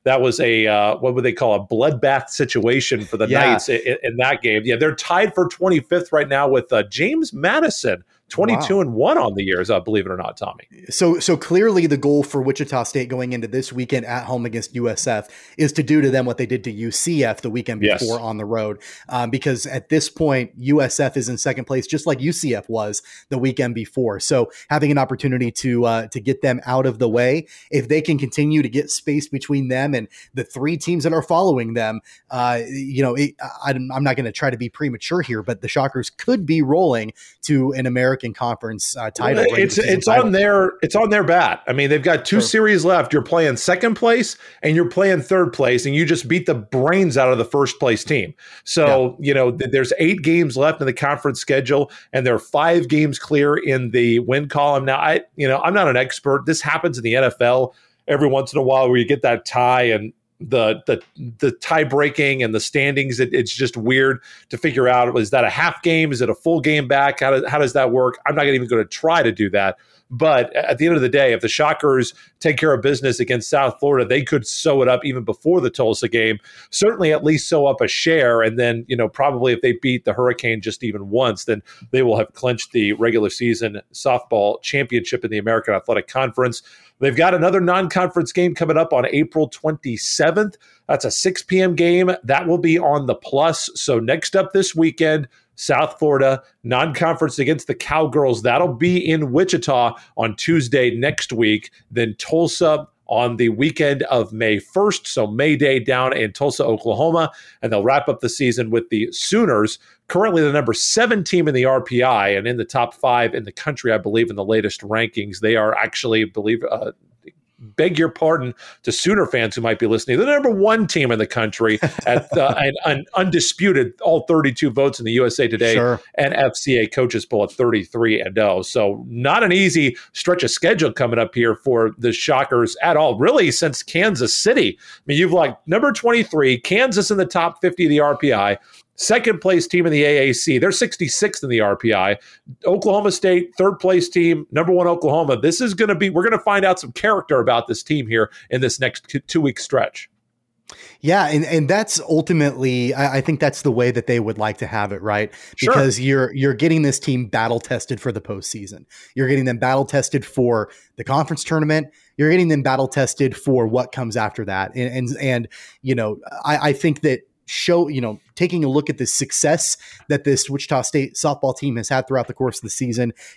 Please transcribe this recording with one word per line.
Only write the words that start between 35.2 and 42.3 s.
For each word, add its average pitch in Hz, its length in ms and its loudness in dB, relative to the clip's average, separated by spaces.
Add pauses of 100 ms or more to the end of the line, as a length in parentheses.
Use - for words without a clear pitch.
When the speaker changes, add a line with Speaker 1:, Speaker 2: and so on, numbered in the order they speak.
Speaker 2:
here, 113 220 -6
but 110 180 -8
the 113 60 -8
Shockers 135 420 -2
could 214 380 -2
be 160 160 2
rolling 131 500 0 (300)
to 139 300 2
an 131 120 -4
American 127 380 0 (100)
Conference, 113 640 -6
uh, 113 160 -8
title 123 240 -2
Speaker 1:
Well, - 80 2
Speaker 2:
regular - 220 2
Speaker 1:
it's, - 100 -4
Speaker 2:
season 208 200 0
Speaker 1:
it's 185 100 -2
Speaker 2:
title. 233 220 4
Speaker 1:
on 202 40 0
their, 196 500 2
it's 160 140 0
on 214 140 2
their 208 160 2
bat. 170 420 2
I 120 60 0
mean, 139 160 0
they've 147 120 2
got 160 220 2
two 202 140 0